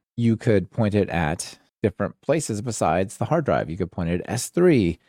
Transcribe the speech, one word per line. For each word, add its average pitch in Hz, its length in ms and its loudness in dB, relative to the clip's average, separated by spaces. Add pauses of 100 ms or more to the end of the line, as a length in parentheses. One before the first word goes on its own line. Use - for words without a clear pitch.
(180)
you 117 180 2
could 101 340 0
point 107 240 -2
it 101 140 2
at 78 500 -4 (240)
different - 380 -4
places 139 420 -2
besides 98 540 -2
the - 80 -6
hard 156 220 0
drive. 64 240 0
You 82 80 -8
could 92 140 -4
point 85 180 -4
it 87 120 0
at - 80 -10
S 117 200 -6
three. 135 600 4